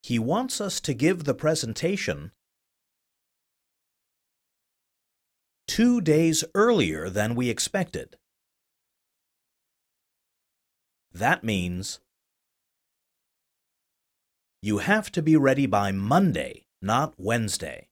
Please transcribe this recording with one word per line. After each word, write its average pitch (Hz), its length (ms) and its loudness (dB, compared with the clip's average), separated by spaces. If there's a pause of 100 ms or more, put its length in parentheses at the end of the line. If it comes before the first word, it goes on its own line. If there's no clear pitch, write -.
He 120 160 -2
wants 196 420 -2
us 202 200 -6
to 143 140 -4
give 160 300 0
the 143 100 0
presentation 120 960 -4 (3250)
two 240 320 4
days 160 440 2 (100)
earlier 123 540 2
than 104 280 -2
we 123 120 0
expected. - 680 -6 (3000)
That 113 300 0
means 90 560 -4 (2500)
you 104 180 0
have 202 340 0
to 170 100 -2
be 156 140 6
ready 135 300 4
by 101 260 0
Monday, 101 760 0 (140)
not 120 360 0
Wednesday. 98 760 -4